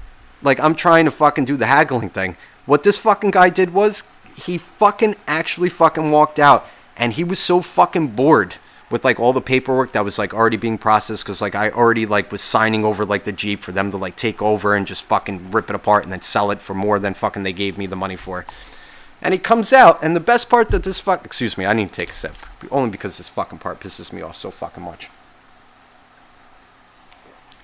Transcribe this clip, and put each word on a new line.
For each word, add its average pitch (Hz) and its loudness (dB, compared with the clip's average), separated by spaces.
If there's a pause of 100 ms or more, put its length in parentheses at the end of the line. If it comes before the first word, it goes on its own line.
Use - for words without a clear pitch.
(420)
like, 135 2
I'm 156 2
trying 165 4
to 143 2
fucking 147 2
do 143 -2
the 113 0
haggling 127 2
thing. 92 -6 (300)
What 143 2
this 202 4
fucking 208 2
guy 185 6
did 180 0
was, 208 0 (400)
he 180 -6
fucking 208 0 (100)
actually 170 -2
fucking 160 2
walked 151 4
out, 143 6 (320)
and 117 -2
he 151 -4
was 175 -2
so 180 2
fucking 175 0
bored 117 2 (320)
with, 120 -4
like, 127 2
all 117 4
the 127 -2
paperwork 131 0
that 107 0
was, 101 -2
like, 101 -4
already 110 2
being 110 -4
processed, 107 0
'cause, 101 -4
like, 104 -4
I 107 -2
already, 113 2
like, 104 -2
was 101 -6
signing 110 2
over, 107 -2
like, 101 -2
the 107 -6
Jeep 101 -6
for - -14
them 98 0
to, 98 -6
like, 92 -8
take - -4
over 104 0
and 98 -2
just - -8
fucking 92 -4
rip 104 -2
it 101 -4
apart 104 0
and 87 -12
then 92 -8
sell 104 0
it 98 -8
for - -10
more 98 -2
than 98 -4
fucking 101 -6
they 95 -6
gave 95 -6
me 98 -8
the 92 -10
money 95 -8
for. 90 -12 (720)
And - -2
he 185 -2
comes 226 0
out, 247 8
and 160 0
the 175 0
best 233 0
part 233 2
that 185 0
this 185 -4
fuck, 185 -4
excuse - -4
me, 92 -4
I 101 2
need 110 0
to - -16
take - -8
a - -14
sip, - -10 (340)
only 127 -2
because 95 -10
this 90 -16
fucking 90 -10
part - -10
pisses 90 -14
me 92 -14
off 80 -14
so 95 -12
fucking 87 -14
much. 85 -16 (2500)